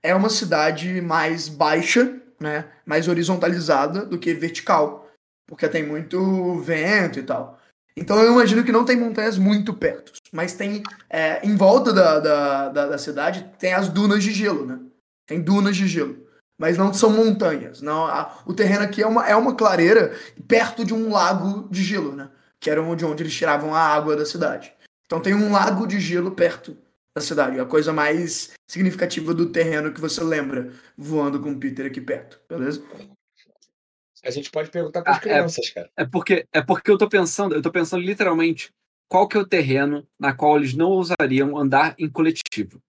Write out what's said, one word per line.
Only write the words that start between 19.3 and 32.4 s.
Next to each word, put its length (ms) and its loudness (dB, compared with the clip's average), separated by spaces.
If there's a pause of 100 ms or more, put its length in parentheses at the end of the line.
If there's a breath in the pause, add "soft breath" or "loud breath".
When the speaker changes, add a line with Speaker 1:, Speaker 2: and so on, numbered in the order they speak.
Speaker 1:
uma 200 2
clareira 580 4 (340 loud breath)
perto 380 2
de 80 -2
um 180 -2
lago 600 0
de 120 -4
gelo, 320 -4
né? 140 -16 (300 soft breath)
Que 100 -2
era 120 0
onde, 240 -4
onde 180 -4
eles 120 -6
tiravam 380 0
a 60 2
água 380 2
da 80 -2
cidade. 480 -6 (320 soft breath)
Então 160 -6
tem 120 2
um 180 2
lago 360 2
de 120 -2
gelo 320 -2
perto 440 -2 (400)
da 60 -6
cidade. 380 -2
A 60 -2
coisa 280 0
mais 580 -2 (180 loud breath)
significativa 640 -2
do 120 0
terreno 480 -2
que 80 -12
você 220 -4
lembra 480 -4 (260 loud breath)
voando 420 -4
com 120 -6
o 80 -8
Peter 260 -6
aqui 160 -10
perto, 380 -10 (100)